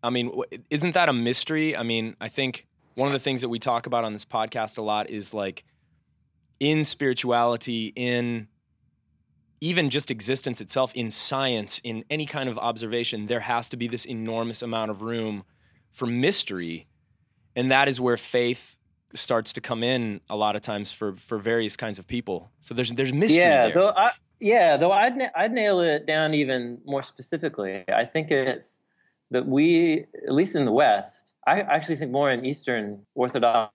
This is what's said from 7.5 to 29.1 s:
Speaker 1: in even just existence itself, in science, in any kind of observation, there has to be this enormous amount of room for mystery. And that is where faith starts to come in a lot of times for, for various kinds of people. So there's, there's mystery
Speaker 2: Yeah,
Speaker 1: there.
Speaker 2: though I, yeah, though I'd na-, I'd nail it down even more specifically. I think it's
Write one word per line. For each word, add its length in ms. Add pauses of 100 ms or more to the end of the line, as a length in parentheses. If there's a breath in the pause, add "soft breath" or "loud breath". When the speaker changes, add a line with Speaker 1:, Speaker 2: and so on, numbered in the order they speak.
Speaker 1:
in 520 (1120)
even 280
just 220
existence 500
itself, 340
in 160
science, 720
in 260
any 160
kind 240
of 80
observation, 680
there 120
has 300
to 80
be 100
this 180
enormous 560
amount 300
of 100
room 420 (480)
for 140
mystery. 840 (680)
And 160
that 160
is 140
where 160
faith 580 (380)
starts 400
to 80
come 220
in 360 (100)
a 60
lot 220
of 40
times 300
for, 240
for 220
various 400
kinds 220
of 80
people. 440 (100)
So 120
there's, 180
there's 220
mystery 260
Speaker 2:
Yeah, 280
Speaker 1:
there. 60
Speaker 2:
though 220
I, 160 (300)
yeah, 360
though 140
I'd 240
na-, 200
I'd 180
nail 260
it 260
down 280
even 520
more 180
specifically. 840
I 160
think 280
it's 480 (520)